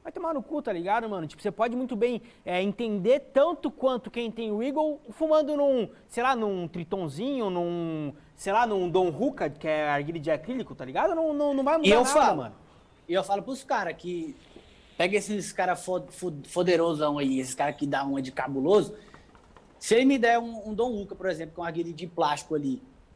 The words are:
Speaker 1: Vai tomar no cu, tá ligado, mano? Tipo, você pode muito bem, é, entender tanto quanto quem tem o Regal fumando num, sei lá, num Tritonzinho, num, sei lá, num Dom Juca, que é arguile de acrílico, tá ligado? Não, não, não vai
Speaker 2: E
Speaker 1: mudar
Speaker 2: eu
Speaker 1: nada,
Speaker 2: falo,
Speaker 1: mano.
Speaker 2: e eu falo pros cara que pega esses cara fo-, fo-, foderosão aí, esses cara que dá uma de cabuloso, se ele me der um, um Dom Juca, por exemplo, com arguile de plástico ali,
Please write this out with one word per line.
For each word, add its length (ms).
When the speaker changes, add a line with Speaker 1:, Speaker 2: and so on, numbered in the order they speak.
Speaker 1:
Vai 100
tomar 220
no 80
cu, 180
tá 100
ligado, 380
mano? 180
Tipo, 140
você 100
pode 240
muito 220
bem, 240
é, 160
entender 600
tanto 380
quanto 400
quem 200
tem 220
o 60
Regal 420
fumando 440
num, 320
sei 140
lá, 140
num 320
Tritonzinho, 800
num, 640
sei 160
lá, 140
num 240
Dom 200
Juca, 380
que 180
é 220
arguile 300
de 120
acrílico, 440
tá 100
ligado? 300
Não, 180
não, 220
não 100
vai 120
Speaker 2:
E 20
Speaker 1:
mudar 160
Speaker 2:
eu 80
Speaker 1:
nada, 100
Speaker 2:
falo, 240
Speaker 1:
mano. 180
Speaker 2:
e 60
eu 100
falo 180
pros 220
cara 300
que 420
pega 200
esses 360
cara 220
fo-, 340
fo-, 240
foderosão 720
aí, 220
esses 120
cara 200
que 120
dá 200
uma 180
de 80
cabuloso, 640
se 200
ele 80
me 140
der 200
um, 300
um 60
Dom 220
Juca, 200
por 100
exemplo, 300
com 80
arguile 280
de 140
plástico 480
ali, 260